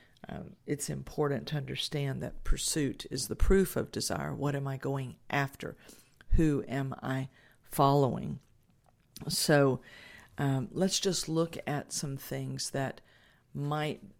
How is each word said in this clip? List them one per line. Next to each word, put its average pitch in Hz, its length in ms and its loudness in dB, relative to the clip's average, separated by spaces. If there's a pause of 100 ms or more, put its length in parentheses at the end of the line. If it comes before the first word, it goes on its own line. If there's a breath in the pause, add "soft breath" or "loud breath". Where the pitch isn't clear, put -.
(300 loud breath)
um, - 260 -12 (100)
it's 147 240 -4
important 139 580 -2
to 151 100 -4
understand 139 640 -4
that - 220 -8
pursuit - 640 0
is 127 180 -4
the 131 80 -4
proof - 400 6
of - 160 -4
desire. - 440 -2
What 143 200 -2
am 139 120 -4
I 135 100 -4
going 135 380 -4 (140)
after? - 460 -4 (560 loud breath)
Who 151 360 6
am 135 340 -4
I 131 280 -4 (340 soft breath)
following? 139 760 2 (880)
So, 143 540 4 (560 loud breath)
um, 135 340 0
let's 185 280 2
just 190 280 -2
look 165 380 0
at 143 260 -4
some 135 240 -6
things 135 540 -6
that 135 320 -4 (520 soft breath)
might 151 500 -2 (160)